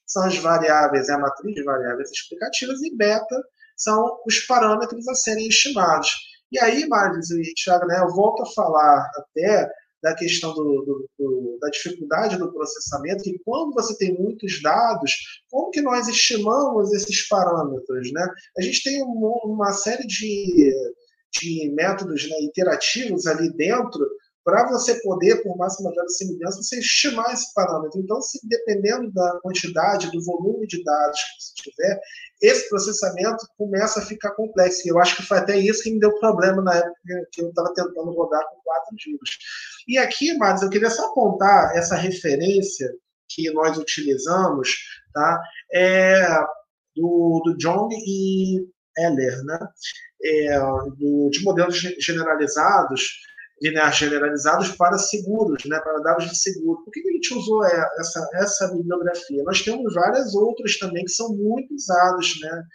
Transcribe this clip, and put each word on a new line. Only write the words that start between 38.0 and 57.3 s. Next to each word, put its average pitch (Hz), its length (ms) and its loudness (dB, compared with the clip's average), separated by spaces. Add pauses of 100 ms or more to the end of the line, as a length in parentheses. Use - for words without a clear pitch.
rodar 151 380 0
com - 140 -20
quatro 165 340 -4
gigas. 302 320 -10 (580)
E 247 100 0
aqui, 294 380 0
Marcos, 196 280 2
eu 190 60 0
queria 214 200 2
só 226 180 -2
apontar 190 680 4
essa 170 200 0
referência 170 920 0 (380)
que 160 240 -4
nós 156 260 2
utilizamos, 151 920 0 (440)
tá? 151 300 2 (300)
É 185 520 6 (720)
do, 170 480 4
do 165 140 0
Jong 190 360 0
e 190 720 0 (320)
Eller, 135 460 2
né? 156 160 -8 (640)
É, 147 360 2 (380)
do, 143 320 2
de 151 140 -2
modelos 175 340 2
ge-, 180 220 -6
generalizados, 156 1200 0 (420)
lineares 151 360 2
generalizados 147 720 2
para 180 280 2
seguros, 196 680 -2
né, 156 140 -2
para 156 200 -4
dados 170 300 0
de - 100 -4
seguro. 165 440 -2
Por - 80 -20
que 320 100 -12
que 370 80 -4
a 349 40 0
gente - 200 -4